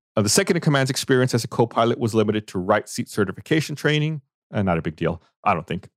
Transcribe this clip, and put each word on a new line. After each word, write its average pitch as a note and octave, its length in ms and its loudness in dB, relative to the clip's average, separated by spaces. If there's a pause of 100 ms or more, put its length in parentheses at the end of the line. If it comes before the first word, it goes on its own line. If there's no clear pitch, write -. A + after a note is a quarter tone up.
(160)
Uh, G#2 60 2
the G2+ 60 0
second F#3+ 280 2
in E3 60 -4
command's C3+ 280 2
experience B2+ 440 2
as A#2 100 0
a - 40 -8
co-pilot A#2 500 2
was A2 160 -2
limited G#2+ 340 2
to - 100 -8
right G#2 300 0
seat - 200 -8
certification C#3 680 -2
training. D3+ 440 -2 (320)
Uh, G#2+ 100 -2
not F2+ 160 2
a D#2 40 -4
big D#2 140 -8
deal, E2+ 260 -4 (220)
I G2+ 100 2
don't F2+ 120 -6
think. F2+ 300 -8